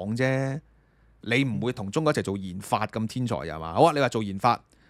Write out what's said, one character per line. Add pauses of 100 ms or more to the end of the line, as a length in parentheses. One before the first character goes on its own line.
(180)
啫。 (600)
你
唔
會
同
中
國
一
齊
做
研
發
咁
天
才
呀
嘛？
好
啊，
你
話
做
研
發， (280)